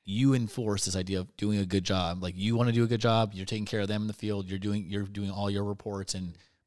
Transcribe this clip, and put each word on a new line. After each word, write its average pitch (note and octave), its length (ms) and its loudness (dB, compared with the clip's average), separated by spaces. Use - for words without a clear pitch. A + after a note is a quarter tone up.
you B2+ 300 4
enforce A2 500 0
this F#2+ 140 -2
idea F#2 240 0
of - 160 -10
doing G#2 220 2
a G2 60 2
good F#2 200 2
job. F2+ 360 0
Like, F2 140 -4
you G#2+ 220 2
wanna A#2+ 160 4
do A#2 100 6
a A#2 40 4
good A2+ 120 0
job, A2+ 340 4
you're F#2+ 120 -6
taking G#2+ 200 -2
care G#2+ 140 -2
of G2 80 0
them G#2 140 0
in G#2+ 60 -2
the G#2+ 60 -4
field, G2+ 360 -4
you're F#2+ 100 -4
doing, G#2 300 0
you're G2+ 140 -2
doing G2+ 280 -4
all G2+ 180 0
your G2+ 140 0
reports G2+ 500 -4
and F#2 240 -8